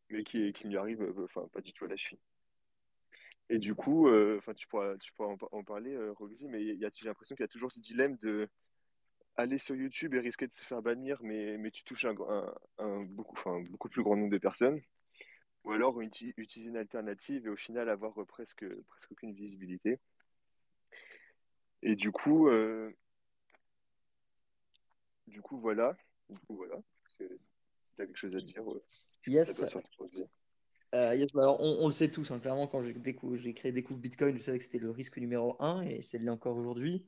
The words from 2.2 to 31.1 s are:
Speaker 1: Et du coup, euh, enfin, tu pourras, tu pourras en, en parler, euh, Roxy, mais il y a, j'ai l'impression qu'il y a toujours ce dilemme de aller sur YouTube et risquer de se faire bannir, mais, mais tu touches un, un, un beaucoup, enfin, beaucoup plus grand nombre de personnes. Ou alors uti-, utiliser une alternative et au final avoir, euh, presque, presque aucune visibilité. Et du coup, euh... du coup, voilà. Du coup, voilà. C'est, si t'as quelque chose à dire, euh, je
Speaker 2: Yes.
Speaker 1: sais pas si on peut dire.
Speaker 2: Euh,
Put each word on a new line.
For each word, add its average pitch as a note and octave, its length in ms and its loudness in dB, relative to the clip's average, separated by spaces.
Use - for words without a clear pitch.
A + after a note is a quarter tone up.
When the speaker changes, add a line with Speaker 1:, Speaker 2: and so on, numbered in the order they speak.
Speaker 1:
Et A#2 80 2
du G#2 160 0
coup, D3 360 6
euh, G#2+ 280 8
enfin, G#2 160 -8
tu - 140 -16
pourras, G2+ 300 -2
tu - 160 -18
pourras G#2+ 160 -4
en, G2 80 -6
en G#2 100 -8
parler, A2 320 -10
euh, G#2+ 180 -6
Roxy, A2 340 -14
mais A2 160 -6
il G#2+ 140 -4
y G#2 80 -4
a, G#2 100 -4
j'ai A2 120 -12
l'impression - 280 -10
qu'il - 60 -10
y G#2+ 40 0
a - 20 -4
toujours B2 240 -8
ce - 80 -14
dilemme B2+ 380 2
de G#2+ 300 -2
aller B2+ 220 0
sur C#3 180 -4
YouTube C3+ 380 -4
et B2+ 60 2
risquer A#2+ 260 -2
de A#2+ 60 -8
se - 120 -10
faire A#2 200 -6
bannir, C3 400 -2
mais, G#2+ 340 -4
mais G#2+ 140 -6
tu - 120 -16
touches B2+ 220 -4
un, A2 100 0
un, G2 260 -2
un G2+ 240 -4
beaucoup, G2 360 -10
enfin, F2 220 -2
beaucoup G2 180 -10
plus A#2+ 140 0
grand G#2 120 8
nombre G#2 160 4
de G2+ 60 8
personnes. B2+ 440 4
Ou G#2 60 -6
alors A#2 280 4
uti-, A2+ 380 -8
utiliser A2+ 320 -12
une A#2 80 -6
alternative A2 680 -6
et G#2+ 40 -2
au G2+ 80 -4
final A#2 320 -4
avoir, G#2+ 320 -2
euh, F#2+ 40 -8
presque, - 400 -14
presque - 240 -20
aucune G#2+ 220 -12
visibilité. G2 640 -4
Et A2 140 4
du G2+ 160 0
coup, D#3 360 6
euh... A2 440 4
du - 140 -16
coup, C3+ 180 -10
voilà. A2+ 380 2
Du G2+ 100 -18
coup, - 160 -12
voilà. - 260 -10
C'est, - 220 -12
si - 120 -20
t'as G2+ 100 -6
quelque - 120 -12
chose F#2 180 -6
à F#2 60 -2
dire, G#2+ 300 -12
euh, - 120 -8
je B2+ 100 -4
Speaker 2:
Yes. D#3+ 200 6
Speaker 1:
sais - 120 0
pas - 60 0
si - 80 -6
on - 260 -12
peut F2+ 60 -10
dire. F2+ 180 -8
Speaker 2:
Euh, B2 200 4